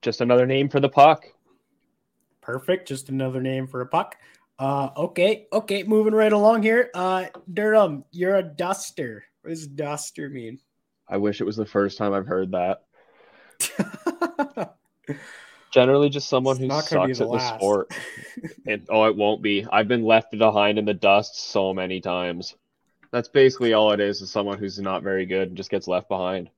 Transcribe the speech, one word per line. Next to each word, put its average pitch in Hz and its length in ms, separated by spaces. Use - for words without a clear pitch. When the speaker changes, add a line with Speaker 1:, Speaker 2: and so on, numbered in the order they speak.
Speaker 1:
Just - 200
another 123 240
name 135 240
for 143 100
the 139 100
puck. 147 360
Speaker 2:
Perfect. 180 460
Just 135 220
another 131 320
name 131 260
for 127 140
a 123 40
puck. 175 320
Uh, 135 400
okay. 180 560
Okay. 202 300
Moving 214 320
right 214 180
along 214 300
here. 233 320
Uh, 185 300
Durham, 208 580
you're 180 260
a 190 40
duster. 160 840
What - 80
does 160 180
duster 147 600
mean? 123 300
Speaker 1:
I 101 100
wish 101 220
it - 40
was 107 140
the 107 80
first 101 340
time 101 140
I've 98 120
heard 92 280
that. 90 320
Speaker 2:
<laughs> - 1160
Speaker 1:
Generally 139 400
just 139 200
someone 131 260
Speaker 2:
It's 127 60
Speaker 1:
who 131 60
Speaker 2:
not 147 220
gonna 143 180
be 131 60
Speaker 1:
sucks 120 60
Speaker 2:
the 127 60
Speaker 1:
at 113 40
the 117 60
Speaker 2:
last. 113 240
Speaker 1:
sport. 98 380
Speaker 2:
<laughs> - 60
Speaker 1:
It, 104 240
oh, 110 160
it 110 100
won't 104 260
be. 104 300
I've 104 160
been 117 160
left 110 340
behind 104 400
in 107 60
the 104 100
dust 101 460
so 95 340
many 92 280
times. 90 520
That's 120 180
basically 131 420
all 107 220
it 104 80
is, 101 200
is 95 80
someone 101 300
who's 98 180
not 95 260
very 95 220
good 92 220
and 90 100
just 95 140
gets 98 160
left 90 220
behind. 92 480